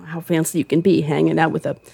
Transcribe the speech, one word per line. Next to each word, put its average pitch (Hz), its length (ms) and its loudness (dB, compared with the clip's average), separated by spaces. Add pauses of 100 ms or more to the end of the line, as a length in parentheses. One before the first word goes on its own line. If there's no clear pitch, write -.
how 165 140 -10
fancy 165 380 -2
you 143 60 0
can 156 160 0
be, 170 220 4
hanging 160 380 0
out 160 120 2
with 156 140 -4
a 139 100 -4 (160)